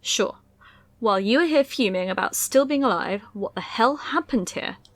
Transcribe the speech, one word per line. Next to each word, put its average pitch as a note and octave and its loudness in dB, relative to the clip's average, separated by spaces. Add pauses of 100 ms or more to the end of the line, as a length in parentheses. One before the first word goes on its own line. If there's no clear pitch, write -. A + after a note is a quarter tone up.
Sure. - -2 (600)
While G3+ 2
you G#3+ 2
are F4 4
here D4+ 4
fuming F#3 -2
about - -2
still - 2
being C#4 0
alive, G3+ 0 (100)
what G3 -8
the G3 -8
hell A#3+ 0
happened C#4 -2
here? - -6 (200)